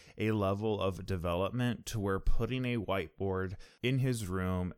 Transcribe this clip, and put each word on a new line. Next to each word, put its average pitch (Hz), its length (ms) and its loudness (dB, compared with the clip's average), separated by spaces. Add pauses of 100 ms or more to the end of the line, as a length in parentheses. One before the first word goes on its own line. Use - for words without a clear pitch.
(160)
a 110 140 0
level 101 500 0
of 92 240 -2
development 95 840 -2
to 113 120 -4
where 95 220 0
putting 127 440 4
a 120 120 -2
whiteboard 95 800 -2 (280)
in 131 160 2
his 123 300 0
room 92 500 0